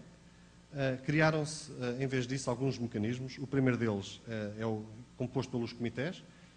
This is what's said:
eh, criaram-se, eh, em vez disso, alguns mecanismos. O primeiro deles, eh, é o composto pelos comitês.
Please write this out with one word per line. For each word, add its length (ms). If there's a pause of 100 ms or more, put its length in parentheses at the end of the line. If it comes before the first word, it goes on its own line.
(720)
eh, 320
criaram-se, 760
eh, 240
em 40
vez 200
disso, 220
alguns 280
mecanismos. 600
O 100
primeiro 300
deles, 500
eh, 320
é 60
o 180 (320)
composto 340
pelos 220
comitês. 500 (360)